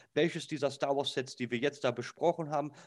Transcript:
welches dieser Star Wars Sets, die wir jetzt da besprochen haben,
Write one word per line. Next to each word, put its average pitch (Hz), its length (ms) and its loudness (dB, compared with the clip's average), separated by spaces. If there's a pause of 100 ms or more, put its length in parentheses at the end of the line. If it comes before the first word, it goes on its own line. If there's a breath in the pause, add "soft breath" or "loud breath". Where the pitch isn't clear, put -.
(160 loud breath)
welches 165 320 2
dieser 139 240 0
Star 139 260 0
Wars 139 160 0
Sets, 131 220 -4
die 120 160 -4
wir 120 80 0
jetzt 139 240 0
da 127 80 4
besprochen 151 580 0
haben, 147 220 -2 (160 loud breath)